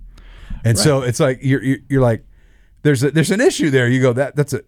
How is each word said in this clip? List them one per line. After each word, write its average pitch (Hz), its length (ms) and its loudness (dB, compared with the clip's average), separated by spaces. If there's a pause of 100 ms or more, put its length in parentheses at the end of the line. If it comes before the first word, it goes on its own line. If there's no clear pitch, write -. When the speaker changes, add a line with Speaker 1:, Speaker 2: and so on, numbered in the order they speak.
(640)
Speaker 1:
And 113 140 0
so 143 220 2
Speaker 2:
Right. 123 100 -4
Speaker 1:
it's 117 100 -4
like, 131 220 0
you're, 131 220 0
you're, 131 140 0 (120)
you're 135 120 0
like, 117 240 0 (560)
there's 139 220 2
a, 143 80 0
there's 156 200 0
an 208 100 0
issue 269 280 2
there. 131 200 2
You 131 120 0
go, 127 120 2
"That, 131 220 -4
that's 143 180 -4
a, 127 140 -6